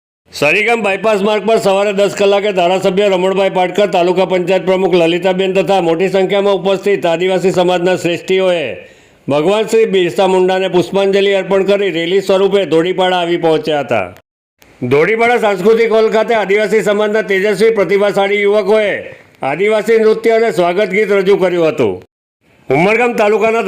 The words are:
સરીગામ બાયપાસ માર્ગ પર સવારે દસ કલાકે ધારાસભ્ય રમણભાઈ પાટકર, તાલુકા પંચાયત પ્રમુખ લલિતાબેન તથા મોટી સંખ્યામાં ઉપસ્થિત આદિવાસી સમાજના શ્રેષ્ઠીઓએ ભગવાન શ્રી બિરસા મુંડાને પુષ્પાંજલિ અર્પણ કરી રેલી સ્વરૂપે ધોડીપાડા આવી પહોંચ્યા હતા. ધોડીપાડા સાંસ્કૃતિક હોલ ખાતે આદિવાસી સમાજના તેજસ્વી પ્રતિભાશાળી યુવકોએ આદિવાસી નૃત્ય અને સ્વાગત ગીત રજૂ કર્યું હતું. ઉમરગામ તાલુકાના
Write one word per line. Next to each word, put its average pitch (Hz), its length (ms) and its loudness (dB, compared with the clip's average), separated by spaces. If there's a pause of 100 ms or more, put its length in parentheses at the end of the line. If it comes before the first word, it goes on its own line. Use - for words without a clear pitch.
(320)
સરીગામ 208 500 0
બાયપાસ 196 400 0
માર્ગ 214 240 0
પર 220 120 2
સવારે 202 340 0
દસ 196 220 0
કલાકે 202 380 0
ધારાસભ્ય 185 560 0
રમણભાઈ 190 420 0
પાટકર, 180 360 0
તાલુકા 180 400 0
પંચાયત 180 400 -2
પ્રમુખ 185 280 0
લલિતાબેન 180 600 0
તથા 190 260 0
મોટી 170 280 0
સંખ્યામાં 196 500 0
ઉપસ્થિત 190 480 -2
આદિવાસી 180 460 0
સમાજના 180 440 0
શ્રેષ્ઠીઓએ 175 680 -2 (640)
ભગવાન 180 380 0
શ્રી 226 180 2
બિરસા 190 420 0
મુંડાને 185 420 0
પુષ્પાંજલિ 196 640 0
અર્પણ 190 320 0
કરી 202 260 0
રેલી 170 300 -2
સ્વરૂપે 190 520 0
ધોડીપાડા 180 480 0
આવી 175 160 -2
પહોંચ્યા 156 480 0
હતા. 110 240 -2 (800)
ધોડીપાડા 220 480 2
સાંસ્કૃતિક 208 520 2
હોલ 220 200 2
ખાતે 220 240 0
આદિવાસી 208 480 0
સમાજના 208 400 0
તેજસ્વી 196 480 0
પ્રતિભાશાળી 202 720 0
યુવકોએ 202 480 2 (520)
આદિવાસી 208 560 0
નૃત્ય 220 360 2
અને 226 180 2
સ્વાગત 175 380 0
ગીત 202 220 -2
રજૂ 196 320 2
કર્યું 170 280 0
હતું. 117 220 -2 (760)
ઉમરગામ 208 540 0
તાલુકાના 220 460 0